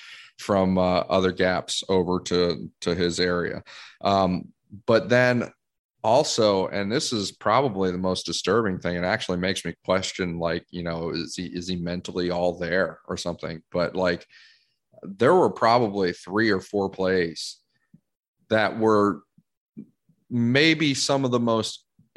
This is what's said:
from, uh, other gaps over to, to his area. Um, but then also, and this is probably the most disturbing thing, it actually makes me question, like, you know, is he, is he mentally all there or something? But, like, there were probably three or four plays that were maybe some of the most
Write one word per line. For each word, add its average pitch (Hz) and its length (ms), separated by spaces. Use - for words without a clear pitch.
from, 95 400
uh, 90 220
other 95 320
gaps 90 560
over 90 320
to, 87 500
to 87 120
his 87 240
area. 87 460
Um, 95 500
but 113 220
then 123 420
also, 110 640
and 101 240
this 139 200
is 101 200
probably 107 580
the 90 80
most 92 260
disturbing 92 540
thing, 87 160
it 87 80
actually 90 360
makes 92 260
me 85 100
question, 92 540
like, 82 320
you 87 140
know, 82 260
is 78 240
he, 90 120
is 87 200
he 92 80
mentally 87 560
all 87 260
there 87 520
or 87 80
something? 82 460
But, 87 240
like, 90 280
there 117 320
were 147 160
probably 104 640
three 107 380
or 95 100
four 98 280
plays 92 680
that 110 300
were 104 440
maybe 143 640
some 139 320
of 123 60
the 123 80
most 113 460